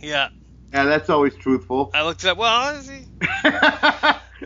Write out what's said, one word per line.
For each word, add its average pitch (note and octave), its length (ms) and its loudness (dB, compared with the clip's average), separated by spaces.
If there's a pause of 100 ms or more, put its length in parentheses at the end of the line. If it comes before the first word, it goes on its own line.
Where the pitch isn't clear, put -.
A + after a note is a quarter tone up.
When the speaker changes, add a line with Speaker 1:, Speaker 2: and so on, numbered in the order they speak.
Speaker 1:
yeah. D3 280 -2 (440)
Speaker 2:
Yeah, C#3 120 2
that's D3+ 260 2
always C#3+ 240 2
truthful. C3 600 -2
Speaker 1:
I D3+ 100 0
looked E3 200 -6
it F#3 40 2
up. F3 100 0
Well, A#3+ 380 0
is C4+ 120 -14
he C4+ 160 -16 (400)
Speaker 2:
<laughs> D4 680 2 (320)